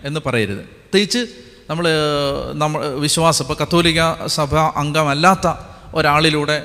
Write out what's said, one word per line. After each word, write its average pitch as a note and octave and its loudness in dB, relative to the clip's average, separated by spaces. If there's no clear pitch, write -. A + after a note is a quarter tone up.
എന്ന് D3 -6
പറയരുത്. G#2+ 0
പ്രത്യേകിച്ച് G#3 -2
നമ്മൾ, E3 -2
നമ്മൾ D3+ -2
വിശ്വാസം, D3 0
ഇപ്പോൾ D3 -4
കത്തോലിക്ക E3 2
സഭ D3 -2
അംഗമല്ലാത്ത D#3 2
ഒരാളിലൂടെ D3+ 2